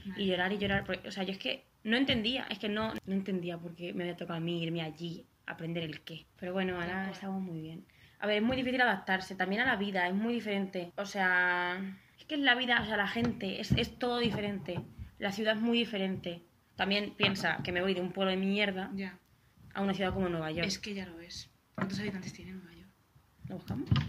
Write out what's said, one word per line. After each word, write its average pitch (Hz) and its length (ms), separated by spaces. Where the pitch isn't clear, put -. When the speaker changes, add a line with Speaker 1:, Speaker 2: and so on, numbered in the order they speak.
Speaker 1:
Madre 190 160
Speaker 2:
Y 196 60
llorar 185 240
y - 40
Speaker 1:
mía. 196 60
Speaker 2:
llorar, 196 220
porque, 185 240
o - 20
sea, 196 140
yo 190 80
es 190 60
que - 260
no 220 140
entendía, 262 540
es 208 100
que 220 80
no, 220 260
no 190 100
entendía 185 440
por 170 160
qué 175 180
me 180 120
había 175 120
tocado 175 200
a 160 40
mí 170 220
irme 165 200
allí 165 440
a - 60
aprender 170 300
el 156 200
qué. 160 220
Pero 180 140
bueno, 185 220
Speaker 1:
De 175 80
Speaker 2:
ahora 175 180
Speaker 1:
acuerdo. 190 140
Speaker 2:
estamos 190 280
muy 165 180
bien. 160 240
A 208 80
ver, 208 80
es 208 80
muy 254 120
difícil 254 240
adaptarse 190 540
también 190 280
a 254 40
la 254 100
vida, 196 300
es 180 80
muy 220 200
diferente. 196 600
O 202 80
sea, 180 760
es - 100
que 302 100
en 285 80
la 247 100
vida, 240 260
o 214 60
sea, 214 100
la 202 120
gente, 226 520
es, 208 120
es 226 260
todo 240 220
diferente. 202 580
La 202 140
ciudad 214 240
es 214 40
muy 233 180
diferente. 190 640
También 202 400
piensa 196 460
que - 80
me 175 120
voy 196 100
de 180 80
un 180 120
pueblo 190 180
de 185 80
mierda 196 560
Speaker 1:
Ya. 190 240
Speaker 2:
a 196 80
una 196 100
ciudad 185 220
como 190 160
Nueva 160 220
York. 165 140
Speaker 1:
Es 190 120
que 208 160
ya 190 100
lo 170 160
es. - 300
¿Cuántos 190 260
habitantes 190 320
tiene 180 200
Nueva 175 200
York? 175 160
Speaker 2:
¿Lo 190 60
buscamos? - 340